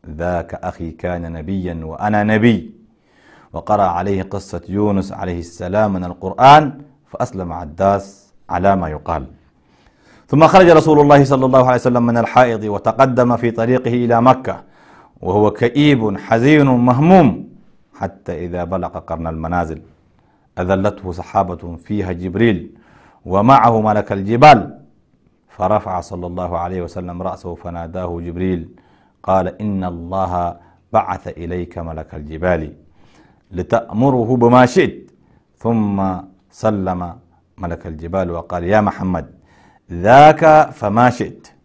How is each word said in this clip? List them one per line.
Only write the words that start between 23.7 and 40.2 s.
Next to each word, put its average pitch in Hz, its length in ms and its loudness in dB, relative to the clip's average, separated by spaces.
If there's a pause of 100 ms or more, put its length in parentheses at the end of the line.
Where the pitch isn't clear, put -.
ملك 104 240 -2
الجبال، 113 480 6 (960)
فرفع 95 440 -2
صلى 87 260 -12
الله 90 320 -8
عليه 90 240 -8
وسلم 87 400 -12
رأسه 87 400 -10
فناداه 87 500 -12 (140)
جبريل 90 340 -6 (640)
قال: 95 240 0 (160)
"إن 98 220 -6
الله 87 720 -6 (360)
بعث 92 360 -2
إليك 87 500 -10
ملك 80 360 -12
الجبال 80 480 -4 (920)
لتأمره 117 760 -2 (120)
بما 123 240 6
شئت." 127 440 -2 (520)
ثم 110 340 -2 (540)
سلم 92 500 -4 (580)
ملك 85 280 -10
الجبال 85 440 -6
وقال: 85 340 -8
"يا 104 240 2
محمد، 87 380 -6 (800)
ذاك 151 360 8 (360)